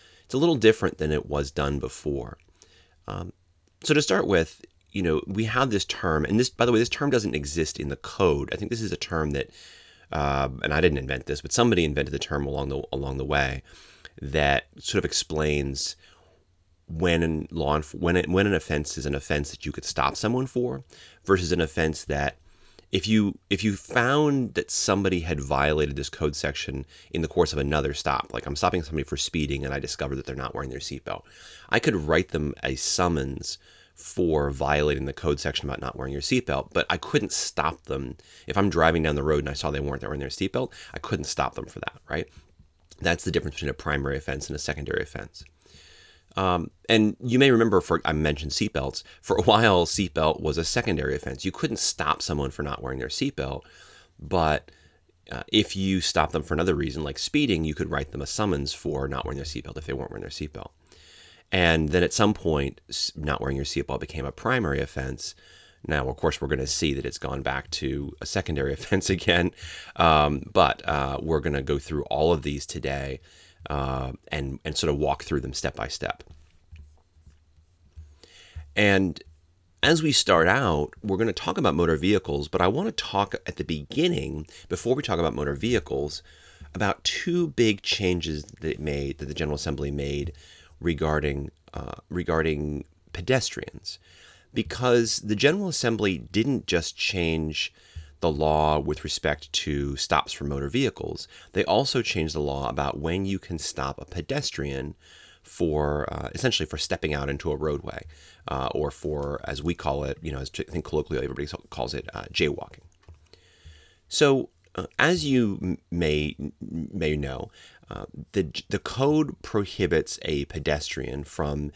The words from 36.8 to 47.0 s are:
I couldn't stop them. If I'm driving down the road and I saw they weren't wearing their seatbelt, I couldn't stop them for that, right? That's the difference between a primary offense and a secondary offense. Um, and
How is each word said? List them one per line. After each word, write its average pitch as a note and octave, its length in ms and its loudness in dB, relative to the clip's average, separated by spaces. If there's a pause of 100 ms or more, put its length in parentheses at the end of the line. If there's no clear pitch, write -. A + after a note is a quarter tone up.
I F2 80 0
couldn't - 340 -2
stop - 520 -2
them. C2+ 340 -6 (280)
If - 120 -6
I'm G2+ 120 4
driving D#2+ 340 6
down D2+ 120 2
the C#2+ 80 0
road D2 160 4
and C#2+ 80 -2
I C#2+ 60 -4
saw D2 180 -2
they C#2+ 80 -2
weren't C#2 240 -4
wearing C#2 160 -6
their C#2 80 -4
seatbelt, G2 460 -2 (200)
I - 60 -8
couldn't D#2 240 -4
stop - 320 -4
them - 100 -8
for - 140 -14
that, - 300 -10
right? - 180 -4 (720)
That's E2 240 0
the F2+ 80 -2
difference D#2 240 0
between D2 140 -4
a C2 40 -2
primary C#2 440 -2
offense C#2 300 -6
and - 80 -6
a D2+ 40 -6
secondary - 420 -4
offense. - 440 -12 (880)
Um, F2+ 360 0 (180)
and G#2+ 320 6